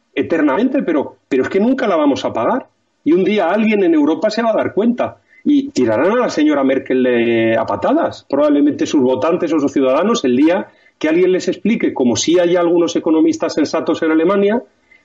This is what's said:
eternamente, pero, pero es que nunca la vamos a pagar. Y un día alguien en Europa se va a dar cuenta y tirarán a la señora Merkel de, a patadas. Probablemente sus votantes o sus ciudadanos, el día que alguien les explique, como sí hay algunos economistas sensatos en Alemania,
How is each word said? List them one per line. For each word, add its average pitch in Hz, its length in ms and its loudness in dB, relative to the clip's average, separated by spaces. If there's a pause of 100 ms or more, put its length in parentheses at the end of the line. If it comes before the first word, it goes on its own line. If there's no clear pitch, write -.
(140)
eternamente, 160 720 -2
pero, 156 320 -4 (140)
pero 131 140 0
es - 60 -4
que 190 120 0
nunca 254 260 0
la 190 80 0
vamos 147 300 0
a - 80 -4
pagar. 185 340 -4 (380)
Y 147 80 2
un 185 100 2
día 190 240 0
alguien 214 360 0
en 165 100 2
Europa 156 360 0
se 226 120 -4
va 226 100 0
a 214 60 -2
dar - 160 -4
cuenta 202 440 -2 (260)
y 139 260 0
tirarán 123 420 0
a 233 40 0
la 233 140 0
señora 147 340 0
Merkel 131 400 0
de, 117 540 0
a 113 80 -2
patadas. 220 640 -4
Probablemente 147 560 0
sus 147 160 0
votantes 131 520 0
o 160 60 0
sus 139 120 0
ciudadanos, 151 540 0
el 123 100 2
día 160 320 2 (300)
que 156 100 -4
alguien 180 240 2
les 180 160 -2
explique, 196 460 -2
como 120 220 0
sí 165 240 0
hay 175 160 2
algunos 175 400 0
economistas 160 580 0
sensatos 160 480 -2
en 160 100 0
Alemania, 202 520 2 (420)